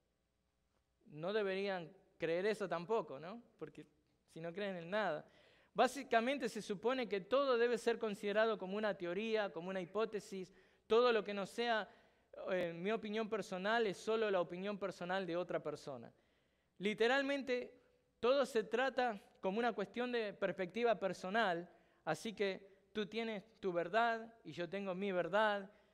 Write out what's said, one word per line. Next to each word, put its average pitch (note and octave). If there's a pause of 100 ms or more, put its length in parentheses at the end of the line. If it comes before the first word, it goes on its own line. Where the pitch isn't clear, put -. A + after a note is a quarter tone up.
(1080)
No E3
deberían F#3+ (280)
creer E3+
eso G#3
tampoco, E3+
¿no? F#3+ (160)
Porque - (400)
si -
no E3+
creen G3
en E3
nada. F#3+ (440)
Básicamente A#3+
se G#3
supone A3+
que G3
todo B3+
debe A#3+
ser A3+
considerado G#3+
como F#3+
una G#3
teoría, G3+
como F3
una F#3+
hipótesis. G3 (340)
Todo A#3+
lo A3
que G3+
no G3+
sea, A3 (640)
eh, F3
mi F3
opinión G#3+
personal G#3+
es -
solo A3
la F#3
opinión F3+
personal F#3
de E3
otra F3
persona. C3+ (640)
Literalmente, B3 (460)
todo B3+
se A3
trata B3 (200)
como F#3+
una A#3
cuestión A3
de A3
perspectiva G3
personal, F#3 (360)
así E3
que F#3+ (200)
tú G#3+
tienes A3 (180)
tu F#3+
verdad A3+ (100)
y D#3
yo E3+
tengo F#3+
mi G3
verdad, G3 (240)